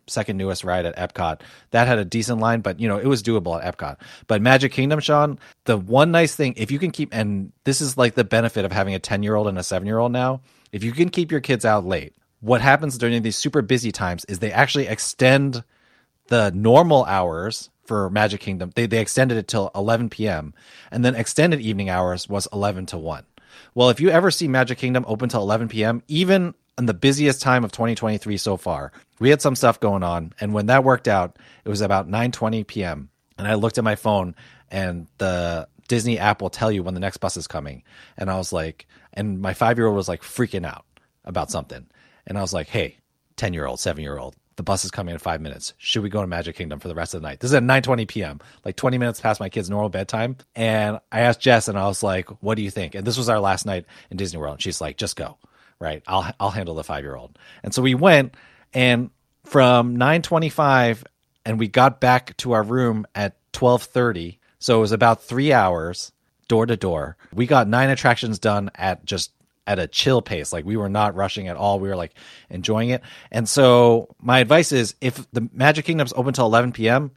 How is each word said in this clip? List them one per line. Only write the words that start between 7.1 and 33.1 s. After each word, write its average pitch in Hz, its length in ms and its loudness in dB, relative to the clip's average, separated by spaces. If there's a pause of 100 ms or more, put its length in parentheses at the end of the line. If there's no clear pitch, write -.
and 104 400 -4 (120)
this 139 160 0
is, 135 180 -4
like, 120 160 4
the 117 100 2
benefit 113 400 0
of 92 80 -4
having 98 220 -2
a 95 40 -4
ten-year-old 104 500 -2
and 92 100 -4
a 90 40 -6
seven-year-old 110 500 -2
now, 127 300 -2 (300)
if 104 120 -6
you 117 80 -2
can 170 160 2
keep 170 220 -2
your 151 100 0
kids 123 240 -2
out 107 200 2
late, 90 280 -4 (280)
what 113 200 2
happens 139 380 2
during 117 240 0
these 110 140 -2
super 147 260 0
busy 117 280 0
times 87 360 -4
is 92 140 -8
they 107 120 -4
actually 135 360 2
extend 131 760 2 (600)
the 110 240 2
normal 127 540 6
hours 90 680 -2 (140)
for 101 260 -2
Magic 104 300 0
Kingdom. 92 340 -8
They, 117 120 0
they 113 140 0
extended 123 380 0
it 95 100 -6
till 98 260 -2
eleven 113 360 -2
P 107 180 -4
M, 78 240 -6 (380)
and 123 140 -2
then 127 100 2
extended 147 460 2
evening 101 280 -4
hours 90 400 -2
was 98 240 -4
eleven 101 340 -4
to 90 120 -10
one. 80 260 -10 (500)
Well, 123 160 6
if 120 100 0
you 175 100 4
ever 170 200 4
see 160 180 -2
Magic 127 280 0
Kingdom 127 320 -2
open 113 200 -4
till 113 120 -2
eleven 110 280 0
P 107 160 -2
M, 117 240 0
even 180 460 2 (220)
in 123 100 0
the 110 80 0
busiest 139 460 2
time 127 240 2
of 98 80 -6
twenty 117 220 -2
twenty-three 107 420 -4
so 98 200 -2
far, 71 340 -6 (300)
we 123 100 4
had 147 100 6
some 135 160 0
stuff 117 220 4
going 98 240 0
on, 85 380 -4
and 104 120 -4
when 107 140 -2
that 127 180 6
worked 127 240 2
out, 92 300 0 (260)
it 107 40 -6
was 101 120 -4
about 95 280 0
nine 117 240 -2
twenty 110 320 -4
P - 180 -8
M, 73 260 -8 (300)